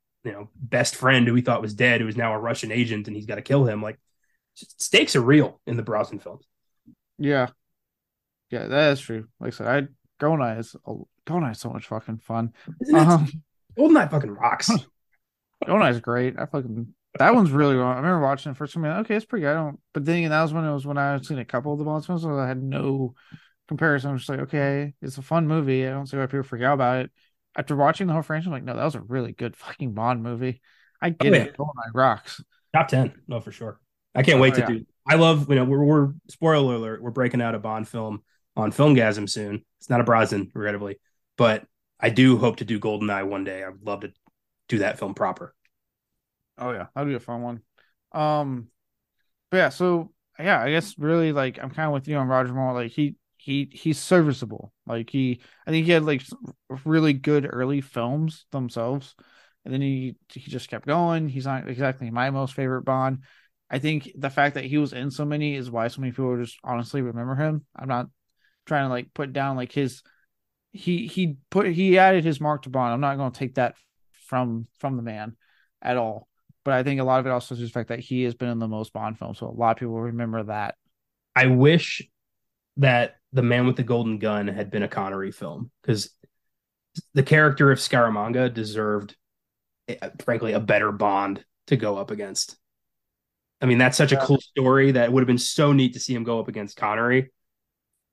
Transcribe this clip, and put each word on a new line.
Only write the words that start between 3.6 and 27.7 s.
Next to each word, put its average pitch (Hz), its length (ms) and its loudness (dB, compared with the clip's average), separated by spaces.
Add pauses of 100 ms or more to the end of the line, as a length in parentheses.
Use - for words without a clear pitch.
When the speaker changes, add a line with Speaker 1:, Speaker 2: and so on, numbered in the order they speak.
Speaker 1:
him. 107 180 -2
Like, 107 160 -10 (580)
s-, - 220 -20
stakes - 360 2
are 135 60 4
real 131 460 4
in 123 100 -4
the 113 60 -4
Brosnan 107 360 -4
films. - 280 -20 (720)
Speaker 2:
Yeah. 139 300 2 (1000)
Yeah, 117 180 -8
that 143 260 4
is 135 80 -4
true. 110 260 -10 (120)
Like 120 140 -6
I - 20 -18
said, 110 120 -8
I, 139 560 -4
Goldeneye 135 360 0
is - 160 -14 (120)
a, - 60 -8 (340)
Goldeneye 156 240 -2
is 107 80 -12
so 120 100 -10
much 117 160 -10
fucking 110 340 -10
fun. 113 340 -6 (280)
Speaker 1:
Isn't 302 140 2
it? 165 120 10
Speaker 2:
Um, 160 220 6 (480)
Speaker 1:
Goldeneye 277 320 6
fucking 135 220 -2
rocks. - 400 0 (480)
Speaker 2:
<laughs> - 460 -16
Goldeneye 180 260 4
is 117 80 0
great. 123 400 -2
I - 80 -4
fucking, 117 400 -6 (320)
that 190 160 8
one's 190 160 6
really 143 240 4
long. 127 180 2
I 123 40 -2
remember 165 240 0
watching 139 320 -2
it 127 40 -12
first 147 160 -10
time, 165 100 -4
like, 180 220 -2
"Okay, 208 100 -2
it's 220 100 -4
pretty 202 180 -4
good." 143 80 2
I 151 40 0
don't, 156 240 -4 (140)
but 147 120 -4
then 165 140 2
again, 165 120 0
that 156 100 4
was 156 120 0
when 160 120 -2
it 151 80 -2
was, 139 140 -6
when 143 100 -4
I 139 140 0
had 135 140 -4
seen 147 120 -6
a 117 80 -6
couple 143 280 -4
of 147 60 -4
the 151 60 -4
Bond 151 180 -4
films, 170 200 -4
so 147 160 -2
I 127 80 0
had 127 160 -6
no 135 500 -2 (540)
comparison. 143 420 0
I'm 135 80 -4
just 123 120 -10
like, 135 100 -4
"Okay, 139 600 -2
it's 139 180 -10
a - 20 -12
fun 160 260 0
movie. 135 380 0
I 131 60 -4
don't 139 160 -8
see 135 100 -8
why 135 80 0
people 135 160 -2
freak 123 220 -6
out 139 100 4
about 127 320 2
it." - 60 -14 (460)
After 147 160 -4